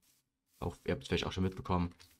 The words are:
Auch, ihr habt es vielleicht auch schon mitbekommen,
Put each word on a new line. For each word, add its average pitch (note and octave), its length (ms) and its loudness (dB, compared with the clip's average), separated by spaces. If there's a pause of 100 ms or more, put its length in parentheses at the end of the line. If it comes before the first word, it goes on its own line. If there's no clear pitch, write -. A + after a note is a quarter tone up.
(600)
Auch, - 240 -4
ihr - 80 0
habt - 100 -2
es - 60 -14
vielleicht - 180 2
auch E2 60 -2
schon F#2 100 0
mitbekommen, F2+ 520 0 (260)